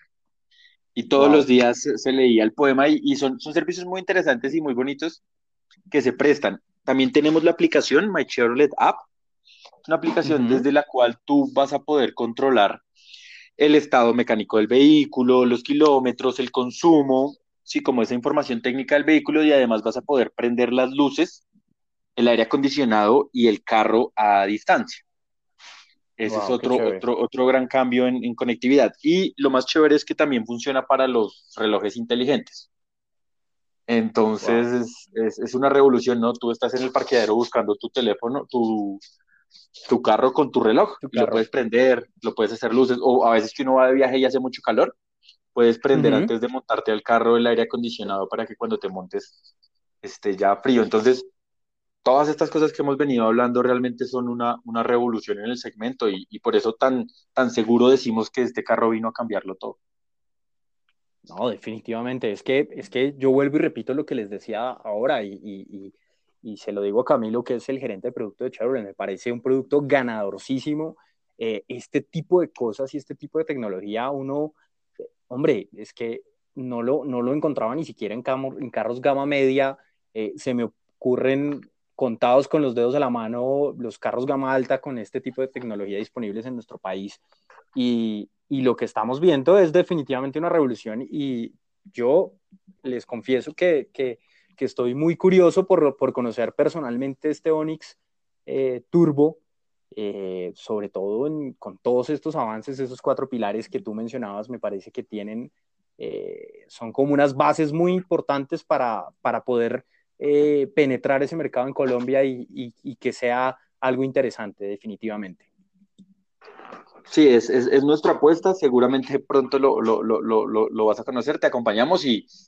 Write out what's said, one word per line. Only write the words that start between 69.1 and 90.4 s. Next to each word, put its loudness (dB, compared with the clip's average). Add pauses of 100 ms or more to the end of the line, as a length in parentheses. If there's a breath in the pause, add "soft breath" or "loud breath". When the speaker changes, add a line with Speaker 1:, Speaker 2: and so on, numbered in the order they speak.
Speaker 2:
un -8
producto 0
ganadorcísimo. -4 (420)
Eh, -6
este -6
tipo 0
de -4
cosas -6
y -10
este -12
tipo -10
de -2
tecnología, -6
uno, -6 (440)
eh, -16 (240)
hombre, -2
es -18
que -10 (340)
no -8
lo, -2
no -4
lo -2
encontraba -4
ni -6
siquiera -10
en -10
camo-, -6
en -10
carros -6
gama 0
media. 0 (360)
Eh, -6
se -6
me -2
ocurren -4 (260)
contados 2
con 0
los 0
dedos 0
a 0
la 0
mano -4
los -10
carros -4
gama -2
alta 0
con -10
este -10
tipo -8
de -4
tecnología -8
disponibles -10
en -12
nuestro -16
país. -10 (560 soft breath)
Y, -2 (180)
y -4
lo 2
que -4
estamos -6
viendo 4
es 4
definitivamente -2
una -4